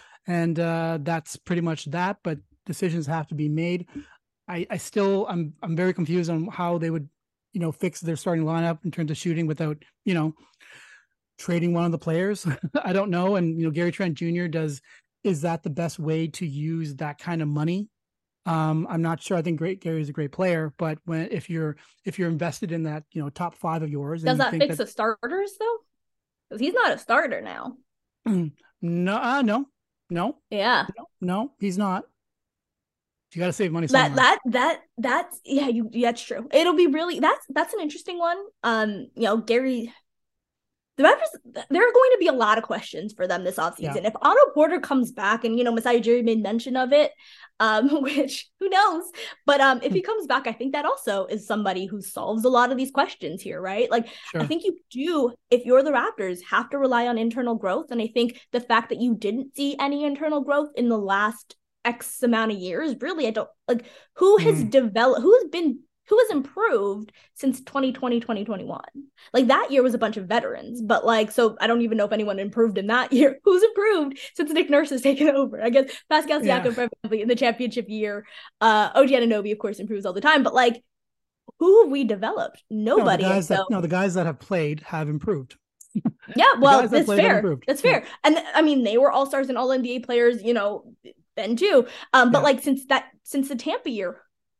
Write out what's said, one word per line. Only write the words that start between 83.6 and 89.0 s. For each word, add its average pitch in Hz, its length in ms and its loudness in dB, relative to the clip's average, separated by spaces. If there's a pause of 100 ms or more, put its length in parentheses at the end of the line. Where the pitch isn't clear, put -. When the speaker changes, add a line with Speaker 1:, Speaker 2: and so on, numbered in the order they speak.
Speaker 1:
no, 202 100 0
the 170 80 -2
guys 185 280 0
that 175 100 0
have 151 140 -4
played 151 420 -4
have 156 260 -6
improved. 151 480 -6 (400)
<laughs> - 80 -2 (320)
Speaker 2:
Yeah, 339 100 6 (100)
Speaker 1:
The 233 40 -2
Speaker 2:
well, 269 220 8
Speaker 1:
guys 220 100 -2
that 277 60 4
Speaker 2:
that's 330 80 4
Speaker 1:
played - 160 4
have 466 80 4
Speaker 2:
fair. 240 100 4
Speaker 1:
improved. 170 260 -2
Speaker 2:
That's 285 180 0
Speaker 1:
Yeah. 494 80 6 (100)
Speaker 2:
fair. - 60 -18 (160)
And, 311 140 6 (160)
I 311 80 4
mean, 285 220 4
they 220 160 2
were 269 120 6